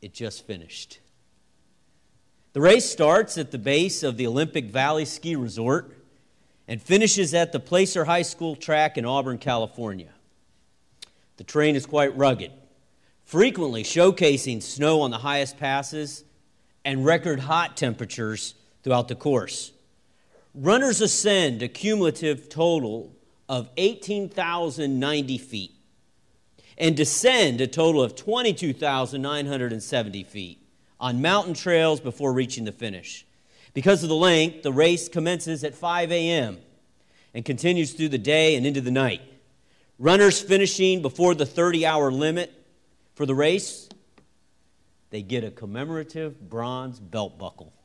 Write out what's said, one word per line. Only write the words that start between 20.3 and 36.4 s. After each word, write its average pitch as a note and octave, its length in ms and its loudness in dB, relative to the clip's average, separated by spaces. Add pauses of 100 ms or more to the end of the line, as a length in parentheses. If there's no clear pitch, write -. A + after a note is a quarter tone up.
Runners F3+ 460 2
ascend F#3 640 2
a B2 60 -6
cumulative E3 800 -2
total C3 680 -2 (320)
of B2+ 280 -6
eighteen G3+ 520 -2
thousand D#3+ 720 -2
ninety C#3 380 -2
feet G2 340 -12 (1080)
and D#3+ 180 2
descend D3+ 640 2
a C3 60 0
total D#3+ 360 4
of A#2 120 0
twenty-two G#3 600 -2
thousand C3 480 -2
nine C#3+ 240 -4
hundred C3 260 -4
and A2 100 -8
seventy G#2 400 -4
feet F#2 360 -14 (420)
on B2 220 -2
mountain F3 320 0
trails D#3+ 460 2
before C3+ 320 -4
reaching B2+ 320 -2
the G#2+ 80 -8
finish. G2 540 -12 (460)
Because D#3 300 2
of E3 60 -4
the D#3 60 0
length, D#3+ 480 2
the C#3+ 100 -2
race E3 360 2
commences D#3+ 560 -4
at C#3+ 100 -6
five E3+ 380 -4
A E3+ 180 0
M A#2 280 -2 (760)